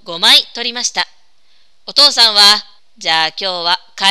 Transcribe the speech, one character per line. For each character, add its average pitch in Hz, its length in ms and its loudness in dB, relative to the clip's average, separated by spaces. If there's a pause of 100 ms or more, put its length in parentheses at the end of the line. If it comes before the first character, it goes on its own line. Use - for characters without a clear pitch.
五 170 140 -10
枚 233 200 4 (160)
撮 233 80 -8
り 240 100 -6
ま 240 120 -8
し - 80 -4
た。 180 140 -4 (800)
お - 60 -14
父 277 200 2
さ 233 180 2
ん 214 40 -2
は、 208 300 2 (320)
「じ 185 140 -4
ゃ 160 140 2
あ 156 40 0
今 - 80 -14
日 - 100 -8
は 175 340 -2 (160)
帰 - 140 -2